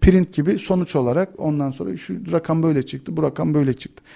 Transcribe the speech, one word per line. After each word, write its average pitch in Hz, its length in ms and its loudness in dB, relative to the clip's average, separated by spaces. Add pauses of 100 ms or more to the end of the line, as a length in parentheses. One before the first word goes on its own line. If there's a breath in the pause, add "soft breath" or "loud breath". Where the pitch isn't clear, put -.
print 185 320 6
gibi 185 260 0
sonuç 180 360 -2
olarak 143 420 0
ondan 147 340 -2
sonra 175 260 -8
şu 180 340 -10
rakam 165 320 0
böyle 151 200 2
çıktı, 139 340 -10
bu 156 60 0
rakam 156 300 -2
böyle 143 200 2
çıktı. - 300 -14 (120 soft breath)